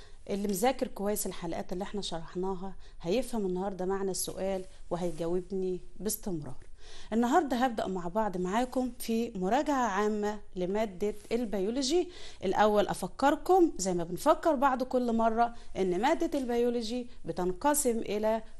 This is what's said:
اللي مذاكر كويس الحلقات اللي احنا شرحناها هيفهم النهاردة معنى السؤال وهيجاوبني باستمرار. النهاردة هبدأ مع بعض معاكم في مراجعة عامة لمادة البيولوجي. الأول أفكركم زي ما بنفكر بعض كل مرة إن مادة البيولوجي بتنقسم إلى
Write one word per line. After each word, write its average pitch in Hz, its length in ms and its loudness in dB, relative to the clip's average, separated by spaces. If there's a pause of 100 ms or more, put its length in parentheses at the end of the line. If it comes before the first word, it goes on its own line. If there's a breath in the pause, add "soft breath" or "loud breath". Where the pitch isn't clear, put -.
(300 loud breath)
اللي 202 180 -2
مذاكر 208 400 0
كويس 208 380 -4
الحلقات 180 480 -6
اللي 180 100 -4
احنا 196 180 -6
شرحناها 180 760 -4 (260 soft breath)
هيفهم 220 440 0
النهاردة 185 400 -4
معنى 196 260 -2
السؤال 190 540 -4 (240 soft breath)
وهيجاوبني 180 920 -2 (180)
باستمرار. 175 720 -6 (440 loud breath)
النهاردة 254 440 4
هبدأ 233 300 2
مع 185 200 -2
بعض 190 300 0
معاكم 247 600 0
في 233 360 -2
مراجعة 247 520 2
عامة 208 520 0 (160)
لمادة 196 600 -2 (160)
البيولوجي. 240 800 0 (340 loud breath)
الأول 208 440 6
أفكركم 294 880 4
زي 185 160 0
ما 175 100 0
بنفكر 294 520 4
بعض 262 280 4
كل 247 300 2
مرة 226 420 4 (220 loud breath)
إن 185 240 2
مادة 311 380 4
البيولوجي 240 680 0 (180 loud breath)
بتنقسم 226 720 2
إلى 214 440 0 (180 loud breath)